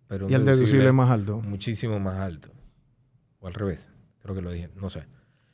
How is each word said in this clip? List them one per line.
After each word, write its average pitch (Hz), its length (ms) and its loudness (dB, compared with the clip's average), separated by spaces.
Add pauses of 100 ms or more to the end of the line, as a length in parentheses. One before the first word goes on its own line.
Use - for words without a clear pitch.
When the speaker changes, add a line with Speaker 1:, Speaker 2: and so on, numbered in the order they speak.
Speaker 1:
pero... 98 200 -6
Un 123 60 0
Speaker 2:
Y - 20 4
el 131 100 4
deducible 131 280 4
Speaker 1:
deducible 131 200 6
Speaker 2:
más 131 180 6
alto. 107 300 0
Speaker 1:
muchísimo 107 600 -6
más 95 180 -4
alto. 90 320 -10 (880)
O 95 80 -18
al 90 80 -12
revés, 95 360 -6 (300)
creo 101 140 -10
que 92 80 -6
lo 87 100 -8
dije, 85 240 -10
no 95 140 -10
sé. 78 140 -14 (500)